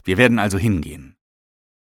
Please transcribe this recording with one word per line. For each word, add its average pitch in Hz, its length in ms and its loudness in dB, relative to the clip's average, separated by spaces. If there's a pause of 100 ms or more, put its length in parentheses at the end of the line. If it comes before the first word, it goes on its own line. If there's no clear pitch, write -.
wir 92 100 -2
werden 120 240 4
also 98 180 -2
hingehen.« 85 600 -4 (760)